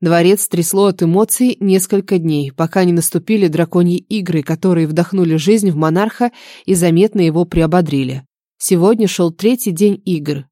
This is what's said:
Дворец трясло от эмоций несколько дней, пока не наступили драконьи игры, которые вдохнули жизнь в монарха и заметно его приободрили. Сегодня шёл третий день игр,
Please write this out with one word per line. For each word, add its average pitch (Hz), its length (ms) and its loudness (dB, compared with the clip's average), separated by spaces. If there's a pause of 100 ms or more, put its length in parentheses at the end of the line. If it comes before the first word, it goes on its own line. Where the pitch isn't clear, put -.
Дворец 170 460 2
трясло 190 380 0
от 190 160 0
эмоций 208 580 0
несколько 190 600 0
дней, 147 320 -2
пока 165 320 -2
не 175 100 2
наступили 175 540 0
драконьи 170 500 0
игры, 180 460 -4
которые 165 440 0
вдохнули 170 500 0
жизнь 196 340 2
в 151 60 -2
монарха 190 540 0 (340)
и 190 100 0
заметно 180 460 2
его 165 240 0
приободрили. 147 800 -2 (320)
Сегодня 202 500 2
шёл 170 240 0
третий 220 400 -2
день 196 340 0
игр, 147 460 -4